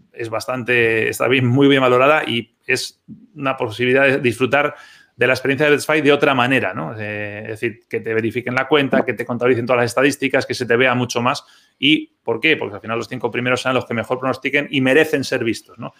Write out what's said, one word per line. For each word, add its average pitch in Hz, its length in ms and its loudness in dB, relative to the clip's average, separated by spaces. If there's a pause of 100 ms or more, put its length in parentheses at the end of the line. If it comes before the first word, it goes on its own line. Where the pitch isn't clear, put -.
(120)
es 120 180 -10
bastante, 113 760 0
está 120 200 -2
bien, 127 180 2
muy 139 220 4
bien 135 140 6
valorada 131 420 4
y 117 300 -6 (120)
es - 360 -6 (320)
una 139 220 -4
posibilidad 123 500 0
de 135 140 2
disfrutar 135 560 0 (380)
de 123 120 0
la 131 60 4
experiencia 135 340 0
de 147 60 6
Betsfy 151 280 0
de 143 120 4
otra 143 200 2
manera, 123 400 0
¿no? 135 240 -8
Eh, 104 460 -8
es 110 180 -12
decir, 117 280 -6
que 117 100 -4
te 110 160 -6
verifiquen 113 400 -2
la 135 140 -2
cuenta, 135 360 2
que 123 100 -4
te 117 120 -8
contabilicen 120 400 0
todas 123 160 2
las 117 80 0
estadísticas, 135 560 0
que 123 80 -4
se 123 100 -4
te 117 120 2
vea 123 180 4
mucho 120 260 -2
más. 120 240 -2 (320)
¿Y 151 300 2 (160)
por 117 160 -4
qué? 147 180 2
Porque 104 200 -8
al 95 40 -14
final 113 180 -6
los 113 100 -8
cinco 123 200 -6
primeros 123 340 -2
serán 131 120 0
los 120 100 -2
que 120 100 -8
mejor 117 260 -4
pronostiquen 135 500 -2
y 143 100 -2
merecen 139 440 2
ser 127 180 -4
vistos, - 340 -6
¿no? 135 240 -14